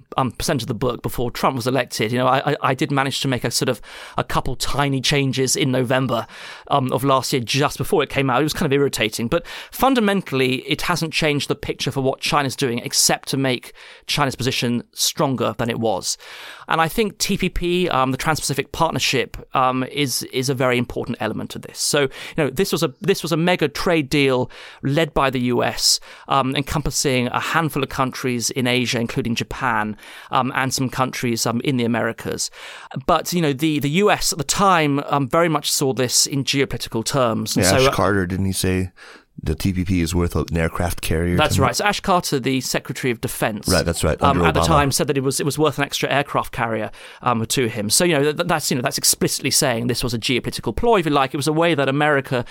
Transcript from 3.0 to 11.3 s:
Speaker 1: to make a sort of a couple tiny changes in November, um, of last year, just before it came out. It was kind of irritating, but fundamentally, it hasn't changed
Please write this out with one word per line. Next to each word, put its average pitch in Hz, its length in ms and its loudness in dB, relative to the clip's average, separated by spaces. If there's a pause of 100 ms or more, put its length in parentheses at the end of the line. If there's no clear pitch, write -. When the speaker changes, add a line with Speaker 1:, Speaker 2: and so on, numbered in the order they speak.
Speaker 1:
to 139 80 0
make 123 160 0
a 123 60 0
sort 131 180 0
of - 140 -2 (340)
a 127 80 0
couple 135 320 -2
tiny 135 460 0
changes 131 540 2
in 139 160 0
November, 127 540 0 (420)
um, 139 220 2
of 135 140 0
last 135 300 2
year, 131 80 0
just 135 340 0
before 156 260 2
it 135 60 -2
came 139 220 0
out. 123 100 2
It 151 40 4
was 151 100 0
kind - 100 0
of 135 80 2
irritating, 117 560 2
but 170 180 0 (240)
fundamentally, 196 960 2
it 147 140 -2
hasn't 165 320 -2
changed 147 360 0